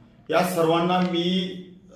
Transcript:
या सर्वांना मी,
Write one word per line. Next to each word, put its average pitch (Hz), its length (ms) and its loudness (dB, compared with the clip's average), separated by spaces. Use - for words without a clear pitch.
या 170 140 2
सर्वांना 175 560 2
मी, 180 560 -2